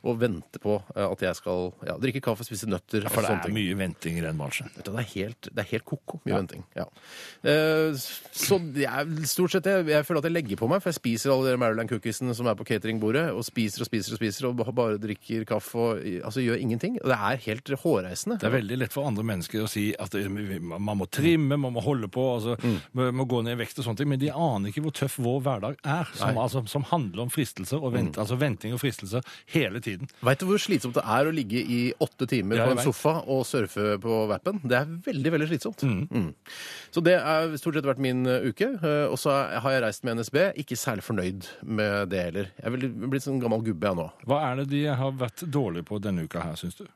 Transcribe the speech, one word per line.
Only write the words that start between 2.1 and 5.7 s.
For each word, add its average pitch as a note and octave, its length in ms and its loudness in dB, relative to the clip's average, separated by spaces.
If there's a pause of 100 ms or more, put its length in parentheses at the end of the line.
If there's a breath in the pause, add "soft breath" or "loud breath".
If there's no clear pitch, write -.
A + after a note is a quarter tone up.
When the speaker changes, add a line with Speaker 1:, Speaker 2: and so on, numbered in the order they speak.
Speaker 1:
kaffe, A#2 220 -2
spise A2 240 -6
nøtter G#2 360 -2
Speaker 2:
Ja, G#2+ 40 -4
for A2+ 160 2
Speaker 1:
og - 0 -
Speaker 2:
det - 80 2
Speaker 1:
sånne G2 80 0
Speaker 2:
er F2 80 -4
Speaker 1:
ting. G2+ 80 -2
Speaker 2:
mye G2 220 0
venting E2+ 400 -2
i E2+ 40 -2
den D#2+ 160 -2
bransjen. - 380 -6
Speaker 1:
Vet - 80 -16
du, G2 80 -8
det G#2+ 80 -4
er A2+ 160 -6
helt, G2+ 260 -6 (140)
det - 80 -2
er - 80 -8